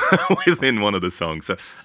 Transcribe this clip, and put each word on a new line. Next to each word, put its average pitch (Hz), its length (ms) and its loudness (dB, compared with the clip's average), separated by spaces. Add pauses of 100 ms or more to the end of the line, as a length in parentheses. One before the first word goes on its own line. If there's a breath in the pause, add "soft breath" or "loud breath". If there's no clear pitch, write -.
(200)
<laughs> - 260 0
within 135 340 2
one 101 140 2
of 92 80 0
the 90 80 -2
songs. 80 360 -6
So, 92 100 -2 (280 loud breath)